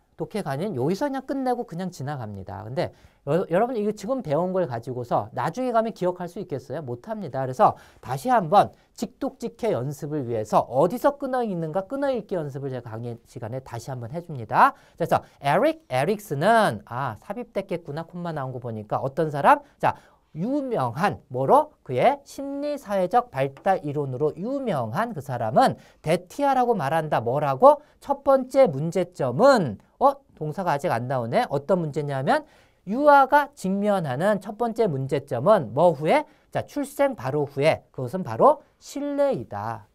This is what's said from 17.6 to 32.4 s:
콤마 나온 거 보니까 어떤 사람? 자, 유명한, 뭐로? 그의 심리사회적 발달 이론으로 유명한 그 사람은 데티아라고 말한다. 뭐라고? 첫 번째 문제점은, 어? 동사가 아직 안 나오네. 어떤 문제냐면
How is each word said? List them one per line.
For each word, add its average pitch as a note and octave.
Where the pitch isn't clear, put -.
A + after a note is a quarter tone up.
콤마 F3
나온 C3
거 B2+
보니까 A2+
어떤 C3+
사람? F#3+
자, -
유명한, F#3
뭐로? C#3+
그의 F#3
심리사회적 B3+
발달 C#3
이론으로 C#3+
유명한 G#3
그 D3
사람은 C3
데티아라고 B3
말한다. D#3
뭐라고? C#3+
첫 C#4
번째 C4+
문제점은, D#3+
어? C4+
동사가 D#3
아직 C#3+
안 B2
나오네. C3
어떤 F3
문제냐면 D3+